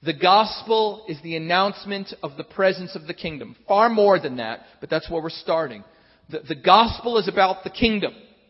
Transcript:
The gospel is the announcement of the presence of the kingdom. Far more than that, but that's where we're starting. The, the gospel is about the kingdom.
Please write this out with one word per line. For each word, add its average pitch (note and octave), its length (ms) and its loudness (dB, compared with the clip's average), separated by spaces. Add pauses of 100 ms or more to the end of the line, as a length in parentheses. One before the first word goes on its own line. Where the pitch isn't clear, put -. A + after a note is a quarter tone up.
The D#3+ 80 -4
gospel G#3 960 0
is D#3 140 -12
the E3 140 -10
announcement G3 760 -4 (120)
of C#3+ 120 -10
the - 60 -12
presence F#3 540 -2
of D#3 100 -16
the E3 80 -10
kingdom. C3 400 -12 (140)
Far G#3 200 4
more G3+ 300 4
than C#3 200 -6
that, A2+ 240 -8 (180)
but - 100 -12
that's D#3 180 -4
where E3 140 -6
we're D#3+ 80 -8
starting. D3+ 540 -6 (440)
The, D#3 120 -10
the D#3+ 160 -8
gospel A3 640 4
is F#3 100 0
about F#3+ 340 0
the F3+ 80 -10
kingdom. G#3 420 -2 (380)